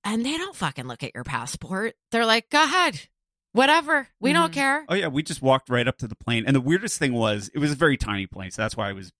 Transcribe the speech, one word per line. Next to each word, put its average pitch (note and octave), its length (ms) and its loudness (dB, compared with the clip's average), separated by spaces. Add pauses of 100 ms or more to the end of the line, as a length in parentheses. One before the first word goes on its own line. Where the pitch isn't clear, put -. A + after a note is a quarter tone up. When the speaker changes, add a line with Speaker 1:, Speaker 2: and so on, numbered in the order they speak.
Speaker 1:
And A3 220 -2
they D4 120 -2
don't F#4 180 -8
fucking C3 320 -6
look B2 160 -10
at C3+ 120 -10
your B2 100 -10
passport. E3+ 680 -6 (160)
They're A#3 140 2
like, A3+ 260 2
"Go D4 120 4
ahead. D#4 380 0 (500)
Whatever. C#4+ 560 4 (120)
We B3 120 2
don't E4 200 4
Speaker 2:
Mm-hmm. - 20 -12
Speaker 1:
care." C#4 340 0
Speaker 3:
Oh, D#3+ 80 -2
yeah. F#3+ 120 0
We D3 160 -2
just - 180 -8
walked C3 280 2
right B2 180 2
up C3 100 -2
to B2 100 -8
the G#2+ 80 -8
plane. A#2 300 -2
And C3+ 100 4
the C3+ 60 4
weirdest E3+ 380 0
thing C3+ 140 0
was, G#2+ 400 0
it D3 60 -4
was D3 120 0
a D3 40 -2
very C#3 220 4
tiny G2 300 -4
plane, F#2+ 240 -12
so - 100 -8
that's G#2+ 160 -4
why G2+ 120 -4
it G2 60 -6
was F#2 240 -14